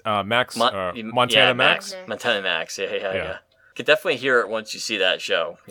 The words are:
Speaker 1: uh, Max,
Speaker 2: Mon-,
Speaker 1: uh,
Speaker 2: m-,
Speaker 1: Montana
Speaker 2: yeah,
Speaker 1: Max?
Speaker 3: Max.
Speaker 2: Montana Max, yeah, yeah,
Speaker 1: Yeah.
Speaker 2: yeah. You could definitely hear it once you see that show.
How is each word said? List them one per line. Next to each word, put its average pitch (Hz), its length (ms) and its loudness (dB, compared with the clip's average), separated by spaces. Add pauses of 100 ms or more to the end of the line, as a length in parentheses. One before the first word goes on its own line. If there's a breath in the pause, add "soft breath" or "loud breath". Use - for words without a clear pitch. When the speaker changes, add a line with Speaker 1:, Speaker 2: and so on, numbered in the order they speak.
Speaker 1:
uh, 104 180 0
Max, 117 340 0
Speaker 2:
Mon-, 117 180 2
Speaker 1:
uh, 92 200 -2
Speaker 2:
m-, 113 200 -10
Speaker 1:
Montana 117 320 6
Speaker 2:
yeah, 123 60 4
Speaker 1:
Max? 107 400 2
Speaker 3:
Max. - 160 -14
Speaker 2:
Montana 107 320 -2
Max, 85 360 -4
yeah, 98 140 -2
yeah, 101 80 -2
Speaker 1:
Yeah. 95 160 -4
Speaker 2:
yeah. 90 160 -4
You - 440 -18
could 123 100 -10
definitely 151 320 2
hear 127 240 2
it 98 80 -4
once 110 240 -6
you 101 80 -12
see 110 160 -6
that 92 240 0
show. 87 360 -2 (120)